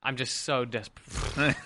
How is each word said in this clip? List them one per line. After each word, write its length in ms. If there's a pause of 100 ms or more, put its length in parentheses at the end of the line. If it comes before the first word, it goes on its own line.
I'm 140
just 260
so 220
desperate. 880 (120)